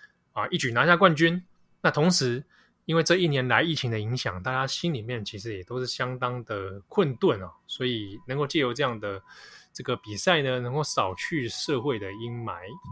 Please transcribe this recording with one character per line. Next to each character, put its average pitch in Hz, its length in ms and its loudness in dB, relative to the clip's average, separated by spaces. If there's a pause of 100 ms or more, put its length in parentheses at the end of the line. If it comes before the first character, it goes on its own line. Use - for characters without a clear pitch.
(340)
啊， 107 140 -2
一 175 100 -2
举 131 160 -2
拿 123 120 6
下 175 120 8
冠 175 180 8
军。 165 260 2 (400)
那 160 100 4
同 156 180 4
时 131 340 2 (420)
因 160 100 0
为 165 80 4
这 175 140 4
一 180 100 4
年 135 200 2
来 123 140 6
疫 165 140 0
情 127 160 -2
的 110 80 0
影 110 160 -2
响， 92 260 -4
大 127 100 -4
家 131 140 -2
心 170 260 -2
里 110 120 -4
面 120 220 -6
其 107 120 -10
实 104 180 -8
也 92 80 -10
都 123 160 -8
是 127 60 -4
相 127 320 -4
当 123 280 -4
的 98 420 -6
困 147 280 2
顿 131 260 2
哦， 90 100 -10 (160)
所 - 180 -6
以 104 420 -4
能 131 100 -4
够 147 100 0
借 156 120 -2
由 123 140 2
这 143 100 -2
样 120 160 -2
的 101 220 -6 (520)
这 - 100 -12
个 123 140 -2
比 104 180 -12
赛 160 280 2
呢， 127 160 0
能 120 120 -4
够 151 120 -2
扫 98 320 0
去 131 340 -4
社 131 320 -2
会 139 160 -2
的 98 160 -8
阴 117 300 -8
霾。 92 160 -6 (320)